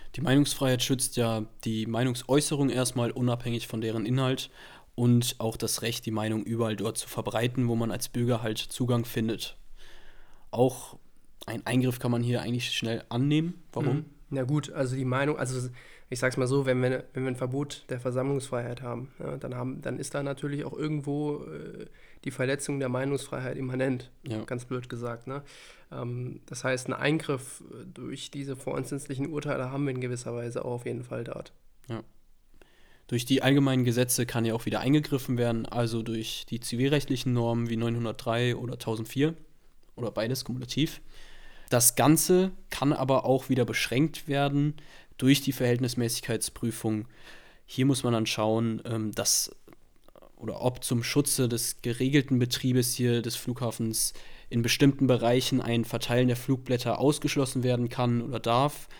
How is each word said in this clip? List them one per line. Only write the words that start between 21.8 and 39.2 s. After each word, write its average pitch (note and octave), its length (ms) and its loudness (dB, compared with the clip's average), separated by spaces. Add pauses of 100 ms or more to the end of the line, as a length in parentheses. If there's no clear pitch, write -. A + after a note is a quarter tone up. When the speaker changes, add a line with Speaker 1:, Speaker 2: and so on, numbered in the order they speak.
Speaker 2:
die C3+ 80 -6
Verletzung C#3 480 -2
der C3 80 0
Meinungsfreiheit C3 720 -4
immanent, B2+ 520 -2 (160)
Speaker 1:
Ja. A2 200 -4
Speaker 2:
ganz B2 180 -6
blöd B2 240 -6
gesagt, A#2+ 400 -8
ne? C#3 140 -8 (500)
Ähm, B2 540 -8
das - 180 -12
heißt, B2+ 240 -2
einen C3 60 0
Eingriff, C#3 680 -2 (100)
äh, A#2+ 220 -16
durch B2+ 380 -12
diese C#3 240 -8
vorinstanzlichen C3+ 720 -6
Urteile C#3+ 420 -4
haben C#3 160 -2
wir C3+ 80 -2
in B2+ 60 -4
gewisser B2 340 -6
Weise A#2+ 300 -6
auch - 80 -4
auf A#2+ 140 -6
jeden A#2+ 180 -6
Fall A#2+ 220 -8
dort. - 260 -10 (380)
Speaker 1:
Ja. A2 120 -6 (1080)
Durch A#2+ 180 0
die C3 180 4
allgemeinen C3+ 400 6
Gesetze B2 420 2
kann A#2 200 0
ja A2+ 80 2
auch A2+ 120 -4
wieder G#2 140 0
eingegriffen C#3 580 2
werden, A#2 280 2
also A#2 380 0
durch A2+ 460 -6
die A#2+ 120 -4
zivilrechtlichen C3 720 0
Normen A#2 340 2
wie A#2 80 -2
neunhundertdrei A#2 800 0
oder B2 240 -6
tausendvier B2 560 -2 (600)